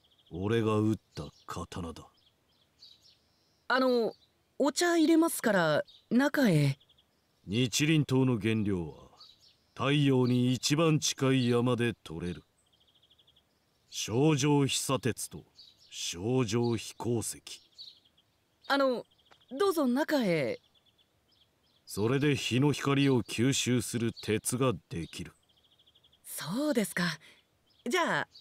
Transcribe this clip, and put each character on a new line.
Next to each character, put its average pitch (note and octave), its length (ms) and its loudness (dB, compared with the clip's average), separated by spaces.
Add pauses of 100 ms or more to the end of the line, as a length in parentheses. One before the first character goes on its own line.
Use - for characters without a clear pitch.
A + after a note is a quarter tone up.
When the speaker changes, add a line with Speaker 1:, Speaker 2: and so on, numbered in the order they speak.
(300)
Speaker 1:
俺 G#2 320 -2
が G#2+ 140 0
打 G#2+ 160 2
っ - 40 -2 (200)
た - 80 -10 (200)
刀 F2 480 -12
だ。 - 140 -18 (1600)
Speaker 2:
あ B3+ 140 2
の、 B3 340 2 (460)
お C#4+ 100 2
茶 E4+ 260 2
入 D#4 120 4
れ E4 80 6
ま E4 120 4
す - 140 -6
か A#3 80 0
ら、 E3 320 2 (280)
中 C#4 380 2
へ。 C#3+ 300 2 (640)
Speaker 1:
日 B2 440 0
輪 D#3 160 4
刀 C3 200 2
の B2 140 0
原 A2 240 0
料 F#2 260 -2
は、 - 200 -20 (680)
太 C3+ 200 0
陽 C3+ 340 4
に B2 240 2
一 C#3+ 240 0
番 D#3 240 4
近 - 320 0
い B2+ 160 2
山 A#2+ 260 2
で A#2 180 -2 (120)
取 D#2+ 200 -10
れ F2 80 -6
る。 - 120 -14 (1500)
床 C#3+ 460 0
上 C#3+ 300 2
飛 - 120 -2
砂 - 220 -2
鉄 - 280 -4
と - 160 -16 (680)
床 B2 320 0
上 A#2 300 0
飛 - 180 -10
行 A#2+ 240 -4
石。 - 240 -10 (1300)
Speaker 2:
あ C#4 100 0
の、 B3+ 260 0 (460)
ど F#4+ 200 0
う - 20 0
ぞ D4+ 160 0
中 C#4 360 0
へ。 D#3 360 0 (1200)
Speaker 1:
そ G2+ 220 -4
れ C3+ 140 0
で C#3+ 160 2
日 A#2 240 -2
の D3 100 4
光 C#3 380 0
を B2 160 2
吸 C3 280 0
収 B2 300 0
す - 160 -6
る A2+ 140 -2 (100)
鉄 A2 340 -2
が B2+ 160 0 (160)
で E2 200 -8
き - 160 -12
る。 - 80 -18 (960)
Speaker 2:
そ A#3 400 -6
う C#4+ 60 2
で A3 100 2
す - 100 -10
か。 F3 100 -2 (840)
じ F4 100 0
ゃ F3 220 0
あ、 - 80 -8 (120)